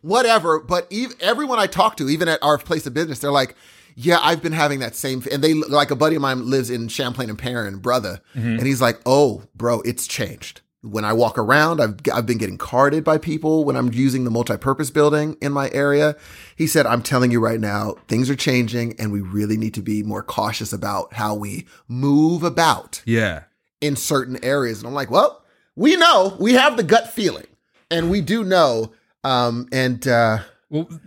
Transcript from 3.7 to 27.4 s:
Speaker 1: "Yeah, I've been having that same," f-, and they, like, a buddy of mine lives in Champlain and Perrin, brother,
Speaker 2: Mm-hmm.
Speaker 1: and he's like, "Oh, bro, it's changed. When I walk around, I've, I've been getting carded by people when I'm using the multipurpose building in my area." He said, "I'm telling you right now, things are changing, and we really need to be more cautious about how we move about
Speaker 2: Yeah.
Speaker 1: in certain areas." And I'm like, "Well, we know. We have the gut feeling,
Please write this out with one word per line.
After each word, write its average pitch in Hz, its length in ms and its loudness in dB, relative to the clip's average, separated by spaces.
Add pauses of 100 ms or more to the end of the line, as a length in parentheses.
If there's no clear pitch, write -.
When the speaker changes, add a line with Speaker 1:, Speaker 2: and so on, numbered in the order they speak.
Speaker 1:
"Yeah, 165 260 2
I've 156 200 2
been 160 120 -4
having 147 260 0
that 117 160 -8
same," 131 240 -4
f-, - 120 -10
and 139 120 -2
they, 156 100 6
like, 147 380 2
a 139 40 -2
buddy 156 200 2
of 147 60 -2
mine 127 280 -2
lives 131 200 0
in 117 200 -6
Champlain 123 400 -6
and 107 100 -10
Perrin, 113 380 -6
brother, 104 420 -2 (160)
Speaker 2:
Mm-hmm. 117 240 -2
Speaker 1:
and - 80 -2
he's 135 140 0
like, 117 240 0
"Oh, 135 380 2 (120)
bro, 117 260 0
it's 120 260 -6
changed. - 520 -10 (220)
When 107 240 -6
I 107 80 0
walk 113 240 2
around, 147 420 2
I've, 107 160 0 (180)
I've 120 120 0
been 117 120 -2
getting 104 200 -6
carded 143 480 2
by 156 120 2
people 156 460 0
when 139 140 0
I'm 123 160 0
using 127 320 0
the 120 60 -2
multipurpose 131 640 -2
building 151 480 2
in 143 100 -4
my 139 220 -2
area." 143 420 2 (400)
He 160 120 -2
said, 151 180 2
"I'm 117 180 0
telling 127 280 2
you 120 100 2
right 113 180 0
now, 104 360 -4 (120)
things 123 220 0
are 143 80 0
changing, 117 640 -2
and 110 120 -4
we 101 80 -2
really 104 380 -2
need 110 160 -4
to 107 80 -8
be 107 200 -4
more 101 220 -6
cautious 107 480 -6
about 101 420 -6
how 107 220 -4
we 101 320 -10 (220)
move 143 540 2
about 160 600 0
Speaker 2:
Yeah. 110 380 0 (380)
Speaker 1:
in 147 160 -2
certain 127 460 -4
areas." 123 360 -2
And 110 80 -14
I'm 123 60 -10
like, 139 180 -6
"Well, 214 300 2 (340)
we 294 200 4
know. 240 440 4
We 226 140 2
have 262 240 4
the 233 60 0
gut 180 300 2
feeling, 156 340 -4 (440)